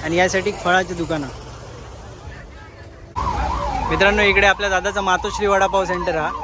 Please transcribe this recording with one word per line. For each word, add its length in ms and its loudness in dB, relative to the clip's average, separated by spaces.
आणि 140 0
यासाठी 320 4
एक 140 -6
फळाची 300 2
दुकानं. 340 -2
मित्रांनो, 340 4
इकडे 240 6
आपल्या 220 2
दादाचा 320 0
मातोश्री 460 0
वडापाव 380 4
सेंटर 320 -2
हा 120 -2